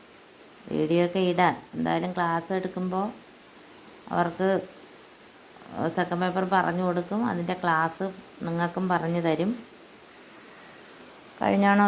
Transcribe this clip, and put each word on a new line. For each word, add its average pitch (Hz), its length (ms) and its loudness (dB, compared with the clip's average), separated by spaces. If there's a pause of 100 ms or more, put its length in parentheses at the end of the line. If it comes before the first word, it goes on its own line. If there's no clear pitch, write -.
(760)
വീഡിയോ 160 340 2
ഒക്കെ 185 140 0 (100)
ഇടാം. 175 240 2 (220)
എന്തായാലും 165 400 -2
ക്ലാസ് 170 420 -2
എടുക്കുമ്പോൾ 185 440 -4 (1080)
അവർക്ക് 175 340 0 (1500)
സെക്കൻഡ് 180 280 0
പേപ്പർ 185 200 0 (120)
പറഞ്ഞു 175 320 2
കൊടുക്കും, 180 420 -2
അതിൻ്റെ 175 320 -2
ക്ലാസ് 165 440 0 (400)
നിങ്ങൾക്കും 170 460 -2
പറഞ്ഞു 170 360 0
തരും. 165 240 2 (1900)
കഴിഞ്ഞ 202 280 4
തവണ 202 200 6